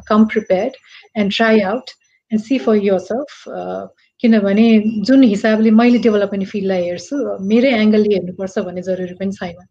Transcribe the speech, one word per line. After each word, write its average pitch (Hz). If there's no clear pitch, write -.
come 220
prepared 214
and 202
try 220
out 202
and 214
see 262
for 226
yourself। 202
Uh, 185
किनभने 220
जुन 233
हिसाबले 220
मैले 240
डेभलपमेन्ट 202
फिल्डलाई 190
हेर्छु, 202
मेरै 226
एङ्गलले 214
हेर्नुपर्छ 185
भन्ने 180
जरुरी 180
पनि 196
छैन। 180